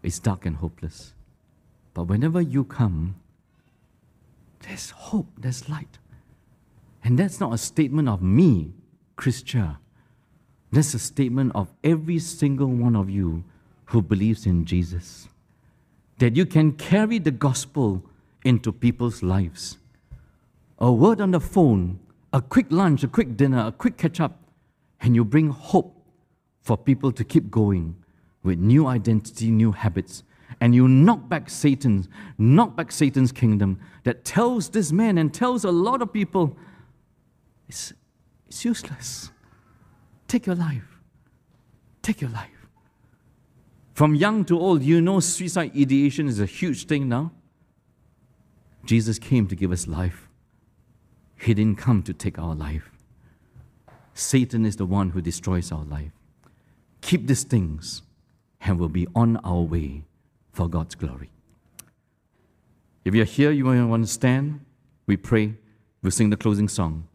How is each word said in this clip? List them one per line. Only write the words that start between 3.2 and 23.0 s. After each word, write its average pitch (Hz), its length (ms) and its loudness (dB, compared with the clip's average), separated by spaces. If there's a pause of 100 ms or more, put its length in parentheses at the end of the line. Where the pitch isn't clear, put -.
there's - 280 -16
hope, - 480 -6
there's 123 320 -8
light. 156 300 -12 (1040)
And 120 140 2
that's 196 220 0
not 113 140 -2
a 117 40 -2
statement 143 520 0
of 98 120 -2
me, 98 520 4 (420)
Chris - 280 -4
Chia. 87 360 -4 (920)
That's 147 220 2
a 117 60 -4
statement 127 560 -2
of 95 160 -4 (120)
every 165 360 0
single 139 480 -2
one 120 300 2
of 98 120 0
you 87 360 -2 (400)
who 117 160 2
believes 104 440 0
in 87 200 2
Jesus. 87 640 -6 (880)
That 120 180 2
you 175 100 4
can 156 280 4
carry 214 440 0
the 156 140 0
gospel 123 720 -2 (400)
into 113 300 2
people's 120 500 -2
lives. 92 540 -2 (1000)
A 123 120 4
word 180 300 4
on 196 100 2
the 175 80 2
phone, 101 600 2 (340)
a 135 80 2
quick - 300 0
lunch, 165 320 2